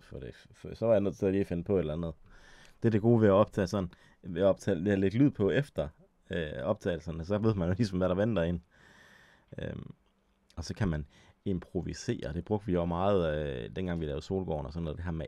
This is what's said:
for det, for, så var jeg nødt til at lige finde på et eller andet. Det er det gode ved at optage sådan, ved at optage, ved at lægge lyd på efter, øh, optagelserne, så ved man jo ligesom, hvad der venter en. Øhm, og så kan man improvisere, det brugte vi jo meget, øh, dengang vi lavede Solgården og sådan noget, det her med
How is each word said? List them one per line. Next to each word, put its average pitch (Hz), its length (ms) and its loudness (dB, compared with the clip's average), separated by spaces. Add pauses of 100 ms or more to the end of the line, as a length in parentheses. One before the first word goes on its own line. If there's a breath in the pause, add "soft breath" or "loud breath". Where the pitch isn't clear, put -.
for - 180 -16
det, - 340 -14
for, - 220 -16
så 113 120 -2
var 117 60 4
jeg 104 80 6
nødt 98 160 0
til 104 100 0
at 95 60 2
lige 98 120 2
finde 85 200 -4
på 101 120 2
et 92 40 4
eller 78 120 -2
andet. 82 200 -4 (680 loud breath)
Det 117 60 2
er - 20 4
det 107 120 2
gode 117 180 6
ved 110 80 8
at 98 40 8
optage 101 340 4
sådan, 92 240 -2 (320 loud breath)
ved 87 200 -4
at 98 40 6
optage, 92 380 2
ved 104 80 2
at 95 60 4
lægge 98 200 2
lyd 139 120 6
på 98 200 0
efter, 82 380 -2 (420)
øh, 80 320 -4
optagelserne, 82 640 -4
så 98 140 0
ved 110 160 2
man 87 140 0
jo 90 60 2
ligesom, 95 240 0
hvad 90 100 2
der 90 60 0
venter 101 280 2
en. 85 200 -2 (960 loud breath)
Øhm, - 360 -10 (640)
og 82 80 -8
så 95 100 -10
kan 101 140 0
man 76 180 -2 (380 soft breath)
improvisere, 85 880 -6
det 85 120 -6
brugte 104 220 -4
vi 95 60 -2
jo 87 120 2
meget, 87 520 2
øh, 62 400 -6
dengang 90 240 -4
vi 80 60 -4
lavede 71 160 -6
Solgården 85 440 -4
og 71 60 -12
sådan 82 120 -6
noget, 78 120 -6
det 85 80 -10
her 87 80 -4
med 80 160 -6